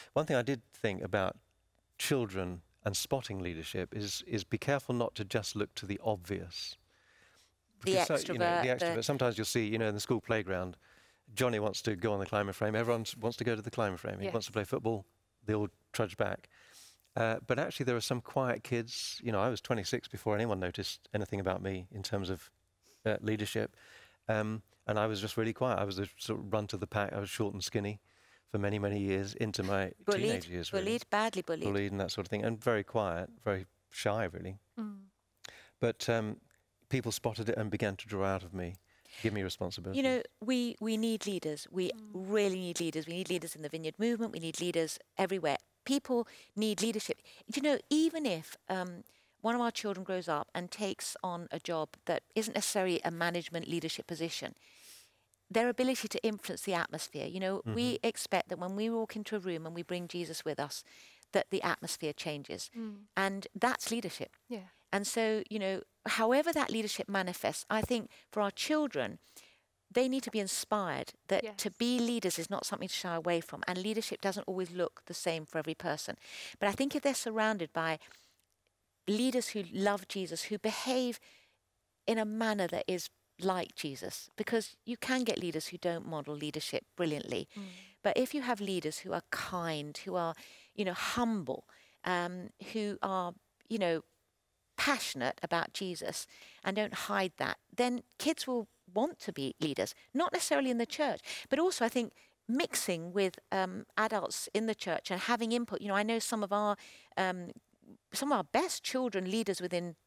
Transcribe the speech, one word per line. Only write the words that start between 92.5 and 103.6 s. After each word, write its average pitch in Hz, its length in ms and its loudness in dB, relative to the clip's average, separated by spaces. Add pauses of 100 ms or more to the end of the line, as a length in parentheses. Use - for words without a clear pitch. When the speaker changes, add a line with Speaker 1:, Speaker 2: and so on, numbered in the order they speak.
Speaker 2:
who 208 280 -2
are, 185 320 0 (340)
you 226 120 -2
know, 170 240 2 (720)
passionate 139 640 0
about - 320 0
Jesus - 540 -4 (360)
and 190 120 0
don't 214 180 0
hide 196 440 0
that, - 200 0 (180)
then 247 280 2 (160)
kids - 260 0
will 247 220 -2 (260)
want 277 280 0
to 190 120 -6
be 135 260 -4
leaders, 143 360 0 (180)
not 330 200 2
necessarily 285 360 2
in 240 80 2
the 233 80 2
church, 262 360 0 (280)
but - 80 4
also 349 260 4
I 226 60 4
think 240 240 0 (340)
mixing 180 640 0
with, 190 280 2 (120)
um, 185 340 0 (120)